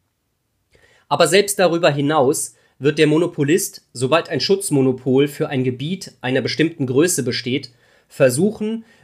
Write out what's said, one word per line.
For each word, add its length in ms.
Aber 200
selbst 300
darüber 320
hinaus 640
wird 200
der 80
Monopolist, 840
sobald 360
ein 120
Schutzmonopol 880
für 200
ein 160
Gebiet 560
einer 220
bestimmten 440
Größe 360
besteht, 500
versuchen, 760